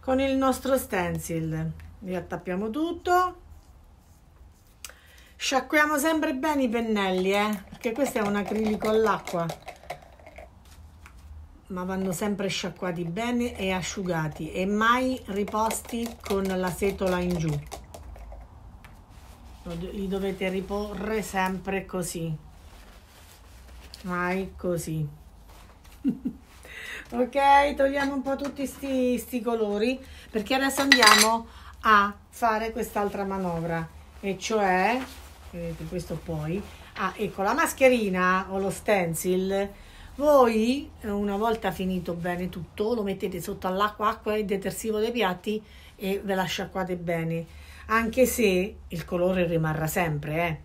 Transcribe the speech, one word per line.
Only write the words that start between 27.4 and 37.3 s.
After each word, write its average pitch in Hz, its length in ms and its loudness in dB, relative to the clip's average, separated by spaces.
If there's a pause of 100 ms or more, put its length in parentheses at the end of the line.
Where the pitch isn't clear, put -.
togliamo 277 400 2
un 262 80 -2
po' 269 140 -2
tutti 277 280 -4
sti, 254 540 0
sti 226 240 -4
colori, 226 560 0 (320)
perché 214 240 -2
adesso 269 280 2
andiamo 226 680 8 (320)
a 208 340 6 (140)
fare 226 420 0
quest'altra 208 540 -2
manovra, 170 600 -2 (360)
e 196 180 -4
cioè, 202 580 2 (540)
vedete, 165 360 -8
questo 170 280 -6
poi, 160 480 -4 (360)
ah, 190 180 -2
ecco, 196 260 -4